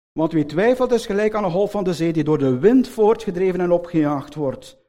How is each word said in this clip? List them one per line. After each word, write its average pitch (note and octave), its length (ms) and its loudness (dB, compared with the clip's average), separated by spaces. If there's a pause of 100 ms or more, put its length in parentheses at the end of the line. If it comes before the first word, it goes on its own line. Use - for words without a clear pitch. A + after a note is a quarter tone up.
(120)
want D#3+ 200 -2
wie D3+ 140 0
twijfelt A#3+ 460 0
is A3+ 140 0
gelijk G#3+ 280 -2
aan G#3 100 -2
een F3+ 60 0
golf G3 200 0
van G#3 140 -4
de F3 100 -2
zee E3 180 -2
die D#3 120 0
door D3+ 140 2
de C3 200 2
wind A#3 300 4
voortgedreven F#3+ 720 0
en F3 100 0
opgejaagd D#3 640 0
wordt. C3+ 540 -8